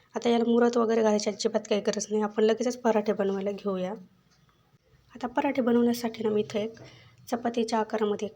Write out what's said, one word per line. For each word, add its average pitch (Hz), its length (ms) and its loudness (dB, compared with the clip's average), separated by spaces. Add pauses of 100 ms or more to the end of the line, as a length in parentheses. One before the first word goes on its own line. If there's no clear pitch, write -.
(160)
आता 233 140 0
याला 233 140 4
मुरत 240 340 4
वगैरे 226 260 2
घालायची 214 260 2
अजिबात 214 400 -2
काही 202 120 2
गरज 202 300 -2
नाही, 214 120 0
आपण 208 200 0
लगेचच 233 340 0
पराठे 214 360 2
बनवायला 196 380 -2
घेऊया. 190 400 -4 (1200)
आता 247 120 -8
पराठे 277 340 0
बनवण्यासाठी 233 640 2
ना, 214 60 0
मी 214 120 2
इथं 214 180 -4
एक 220 140 -6 (560)
चपातीच्या 233 500 -2
आकारामध्ये 208 480 -2
एक - 80 -12